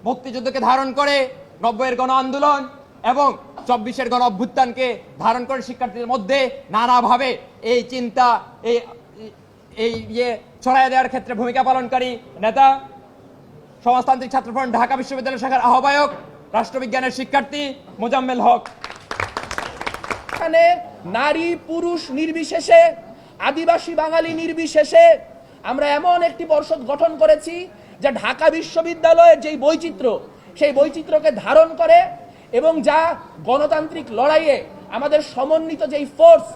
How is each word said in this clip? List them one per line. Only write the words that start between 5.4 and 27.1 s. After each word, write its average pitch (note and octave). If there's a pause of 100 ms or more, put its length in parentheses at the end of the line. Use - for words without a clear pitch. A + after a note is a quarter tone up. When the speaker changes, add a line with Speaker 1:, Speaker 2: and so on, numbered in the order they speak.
Speaker 1:
করে C4
শিক্ষার্থীদের A#3
মধ্যে C4 (300)
নানাভাবে A#3+ (320)
এই A#3
চিন্তা, B3 (360)
এই, A#3 (1000)
এই A3+ (180)
ইয়ে A#3+ (320)
ছড়াইয়া C4
দেওয়ার B3+
ক্ষেত্রে B3
ভূমিকা A#3+
পালনকারী B3+ (320)
নেতা, B3 (1160)
সমাজতান্ত্রিক B3+
ছাত্রফ্রন্ট B3
ঢাকা B3
বিশ্ববিদ্যালয় B3+
শাখার B3+
আহ্বায়ক, C#4 (440)
রাষ্ট্রবিজ্ঞানের B3+
শিক্ষার্থী C#4 (360)
মোজাম্মেল B3+
হক। A#3+ (1600)
Speaker 2:
এখানে E4 (420)
নারী D4 (200)
পুরুষ E4 (100)
নির্বিশেষে, D#4+ (580)
আদিবাসী E4
বাঙালি D#4+
নির্বিশেষে D#4+ (580)
আমরা C4+
এমন F4
একটি E4+
পর্ষদ D4+
গঠন D4